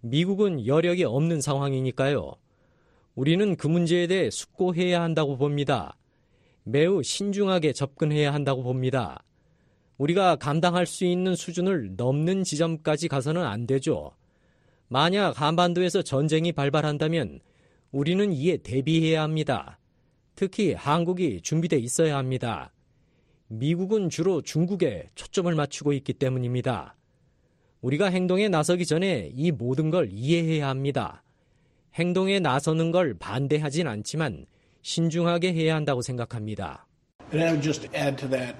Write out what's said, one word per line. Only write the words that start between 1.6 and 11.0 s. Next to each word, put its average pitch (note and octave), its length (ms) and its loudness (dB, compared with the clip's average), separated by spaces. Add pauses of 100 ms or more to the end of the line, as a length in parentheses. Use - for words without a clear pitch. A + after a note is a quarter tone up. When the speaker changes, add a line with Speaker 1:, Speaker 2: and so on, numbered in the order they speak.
Speaker 1:
우리는 E3+ 400 2
그 - 120 -4
문제에 E3+ 400 2
대해 F3 220 0
숙고해야 F3+ 720 0
한다고 D#3 360 0
봅니다. C#3 600 0 (680)
매우 D#3 380 2
신중하게 F#3+ 720 0
접근해야 D3 640 0
한다고 C#3 300 0
봅니다. B2+ 600 -2 (760)
우리가 F3 380 4
감당할 E3+ 500 2
수 - 200 -4